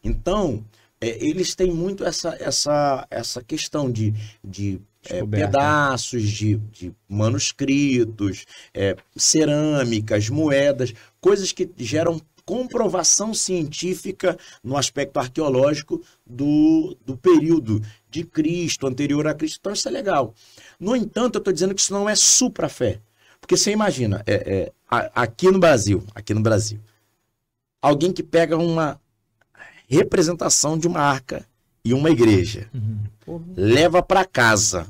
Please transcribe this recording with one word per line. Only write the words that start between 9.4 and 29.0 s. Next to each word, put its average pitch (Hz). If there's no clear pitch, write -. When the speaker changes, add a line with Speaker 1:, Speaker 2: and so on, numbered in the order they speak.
Speaker 1:
moedas, 139
coisas 196
que -
geram 160
comprovação 208
científica 175
no 135
aspecto 139
arqueológico 147
do, 151
do 135
período 151
de 165
Cristo, 165
anterior 143
a 151
Cristo. 151
Então, -
isso -
é -
legal. 175
No 202
entanto, 226
eu 202
tô 196
dizendo 185
que 196
isso -
não 202
é 214
supra-fé. -
Porque -
você 202
imagina, 131
é, 104
é, 95
a-, 120
aqui 175
no 190
Brasil, 107
aqui -
no 107
Brasil, 107
alguém 147
que 180
pega 165
uma 165